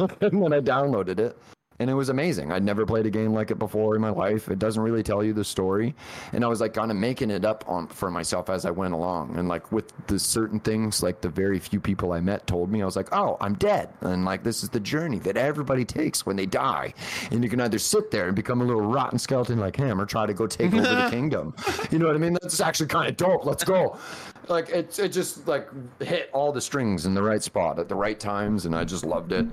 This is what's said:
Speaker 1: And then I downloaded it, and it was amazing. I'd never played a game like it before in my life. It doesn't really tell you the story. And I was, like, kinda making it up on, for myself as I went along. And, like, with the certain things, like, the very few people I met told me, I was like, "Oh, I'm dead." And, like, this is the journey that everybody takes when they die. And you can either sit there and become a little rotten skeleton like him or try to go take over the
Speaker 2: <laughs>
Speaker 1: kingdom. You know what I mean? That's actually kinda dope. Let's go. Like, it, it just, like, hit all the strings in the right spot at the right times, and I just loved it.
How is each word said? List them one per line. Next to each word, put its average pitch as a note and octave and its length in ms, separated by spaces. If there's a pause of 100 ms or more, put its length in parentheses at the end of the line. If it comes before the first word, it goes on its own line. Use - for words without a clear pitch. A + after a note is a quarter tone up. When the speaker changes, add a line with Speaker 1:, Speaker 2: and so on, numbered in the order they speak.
(200)
Speaker 1:
And G3+ 220
then D#3+ 100
I D3 80
downloaded B2 580
it, A2+ 200 (400)
and A#2+ 120
it C3 40
was C3+ 140
amazing. B2+ 440
I'd F#2+ 120
never G#2 220
played A2 180
a A2 60
game A2 240
like A2 160
it G#2 80
before G#2+ 360
in G#2+ 60
my A2 80
life. G#2 400
It F#2+ 100
doesn't A2 240
really A2+ 200
tell G#2 200
you G#2+ 120
the G#2 100
story. G2+ 500 (380)
And A#2+ 100
I A#2+ 60
was, A2+ 120
like, A2 120
kinda A2 220
making A#2 360
it G2 140
up G#2+ 240
on, F2 200
for - 220
myself F2 380
as F#2 160
I F2+ 60
went F2+ 240
along. E2 420
And, F2+ 100
like, E2+ 240
with G#2+ 220 (140)
the G2+ 120
certain G#2+ 400
things, A2 440
like, F2+ 180
the F#2 80
very F#2+ 300
few - 200
people F#2 340
I E2 80
met G2 260
told F2+ 240
me, A2 100
I G2 60
was F#2 100
like, - 160
"Oh, F3+ 300
I'm G2+ 120
dead." G3+ 360 (100)
And, F#2 240
like, F#2+ 180
this A#2 200
is G#2 80
the A#2 100
journey D3 380
that G2 180
everybody C3+ 480
takes - 400
when G2 120
they F#2+ 100
die. G#2 480 (360)
And A#2+ 140
you A2 60
can B2 100
either A2+ 180
sit G#3+ 320
there F#2+ 160
and F#2+ 80
become B2 280
a - 20
little A#2+ 160
rotten A#2+ 380
skeleton B2 400
like G2 180
him A#2+ 240
or G2+ 60
try A2 180
to G#2 80
go A2 140
take F3+ 260
over A3+ 100
the B3 260
Speaker 2:
<laughs> - 20
Speaker 1:
kingdom. D3+ 440 (360)
You D#3+ 80
know E3 80
what D#3 100
I - 20
mean? E3+ 220
That's - 200
actually D#3+ 280
kinda D3 240
dope. F3 320
Let's C#3 200
go. F#3 340 (500)
Like, E3 220
it, E3+ 280
it G3 100
just, E3+ 400
like, C#3+ 200 (320)
hit D#3+ 320
all C#3+ 200
the B2+ 80
strings G#2 440
in F#2+ 100
the G2 80
right G#2+ 200
spot E2 380
at F2 80
the G2 80
right G#2+ 220
times, G#2 460
and E2 120
I E2+ 80
just E2+ 200
loved E2 280
it. F2+ 200